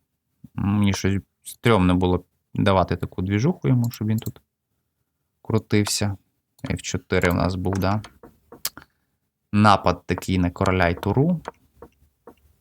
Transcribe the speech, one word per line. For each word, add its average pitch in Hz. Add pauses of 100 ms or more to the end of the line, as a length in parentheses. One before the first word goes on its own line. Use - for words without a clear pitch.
(540)
Мені 101
щось 95 (200)
стрьомно 92
було 90 (300)
давати 95
таку -
двіжуху 110
йому, 120
щоб 107
він 110
тут - (1000)
крутився. 104 (540)
Ф 87
чотири 90
у 87
нас 90
був, 95
да? 98 (1500)
Напад 101
такий 92
на 90
короля 92
й 85
туру. 151 (1200)